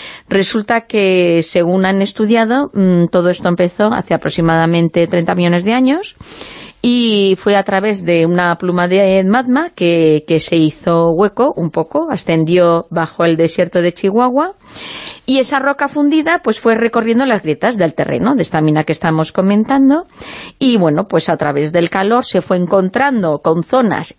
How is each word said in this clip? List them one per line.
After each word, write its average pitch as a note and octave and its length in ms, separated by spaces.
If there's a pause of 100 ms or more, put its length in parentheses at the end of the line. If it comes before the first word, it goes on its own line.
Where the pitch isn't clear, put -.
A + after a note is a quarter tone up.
(300)
Resulta G#3 520
que, F#3 600
según F3 440
han G3 180
estudiado, A3+ 720
mm, F3+ 380
todo F3+ 180
esto F3+ 200
empezó F3 420
hace - 220
aproximadamente E3 920
treinta F3 260
millones F3 300
de A3 100
años, C4 420 (680)
y G#3+ 560
fue G3+ 200
a G3 60
través G3 420
de E3 200
una F3 300
pluma F3 320
de F#3+ 380
magma B3+ 500
que, E3 500
que E3 140
se - 160
hizo E3 540
hueco G3+ 480
un E3 140
poco, D4 380
ascendió E3+ 800
bajo E3 360
el E3 100
desierto E3+ 460
de F3 120
Chihuahua, B3 600 (720)
y C4 140
esa C4 200
roca C#4 300
fundida, D4+ 520
pues, - 200
fue A3+ 140
recorriendo A3+ 500
las A3 160
grietas F3+ 360
del E3+ 160
terreno, D3+ 420
de F#3+ 80
esta D#3 180
mina D#3 240
que - 80
estamos D#3+ 400
comentando, C4+ 720 (520)
y B3 200
bueno, D#3+ 320
pues E3 180
a E3 80
través D3+ 380
del E3+ 160
calor G#3 340
se - 160
fue F3+ 160
encontrando F#3+ 840
con E3 240
zonas A#3 560